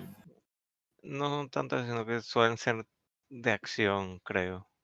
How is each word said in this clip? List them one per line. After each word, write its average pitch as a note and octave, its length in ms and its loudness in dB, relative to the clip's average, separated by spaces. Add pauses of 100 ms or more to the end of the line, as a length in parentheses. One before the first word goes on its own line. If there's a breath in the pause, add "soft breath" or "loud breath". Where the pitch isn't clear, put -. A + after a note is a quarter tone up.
(1040)
no C#3+ 260 -4
son C#3+ 220 -4
tanto, C3+ 340 -2
sino A#2 220 -4
que A#2 160 -2
suelen A#2 340 6
ser A2+ 300 0 (440)
de A#2+ 220 0
acción, G2 680 0
creo. F#2 460 -2 (180)